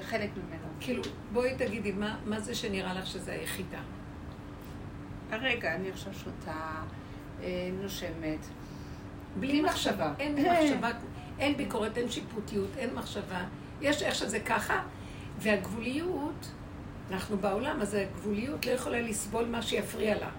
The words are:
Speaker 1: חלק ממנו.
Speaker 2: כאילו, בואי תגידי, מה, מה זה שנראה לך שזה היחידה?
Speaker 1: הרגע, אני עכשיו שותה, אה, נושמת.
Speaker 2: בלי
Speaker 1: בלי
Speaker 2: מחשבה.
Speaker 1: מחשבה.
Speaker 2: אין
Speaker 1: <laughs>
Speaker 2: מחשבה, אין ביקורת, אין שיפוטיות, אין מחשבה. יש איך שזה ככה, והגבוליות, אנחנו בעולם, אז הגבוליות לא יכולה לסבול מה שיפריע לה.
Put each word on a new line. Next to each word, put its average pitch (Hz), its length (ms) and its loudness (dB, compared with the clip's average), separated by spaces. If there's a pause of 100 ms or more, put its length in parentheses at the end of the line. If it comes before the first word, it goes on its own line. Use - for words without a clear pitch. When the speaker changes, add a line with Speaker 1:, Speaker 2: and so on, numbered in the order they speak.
Speaker 1:
חלק 208 340 -2
ממנו. 165 300 -8 (120)
Speaker 2:
כאילו, 247 240 -2 (300)
בואי 247 240 4
תגידי, 208 340 0
מה, 208 240 0 (100)
מה 214 140 0
זה 226 160 -4
שנראה 190 380 0
לך 190 140 -4
שזה - 240 -6
היחידה? 160 480 -4 (1500)
Speaker 1:
הרגע, 226 440 2
אני 190 140 -2
עכשיו 196 240 -6
שותה, 156 680 -6 (640)
אה, 180 40 -2 (340)
נושמת. 165 580 -2 (1000)
Speaker 2:
בלי 262 120 2
Speaker 1:
בלי 294 100 8
Speaker 2:
מחשבה. 311 300 6
Speaker 1:
מחשבה. 160 280 2
Speaker 2:
אין 294 160 2
Speaker 1:
<laughs> 302 160 8 (120)
Speaker 2:
מחשבה, 254 260 6 (500)
אין 285 180 4
ביקורת, 220 400 2
אין 240 140 2
שיפוטיות, 202 640 -2
אין 254 180 0
מחשבה. 196 460 -2 (400)
יש 294 220 6
איך - 120 2
שזה 220 240 2
ככה, 214 420 4 (580)
והגבוליות, 254 1080 2 (640)
אנחנו 190 260 0
בעולם, 214 440 2
אז 208 120 2
הגבוליות 208 720 0
לא 247 60 2
יכולה 247 300 2
לסבול 226 440 0
מה 233 160 0
שיפריע 214 580 2
לה. - 200 -4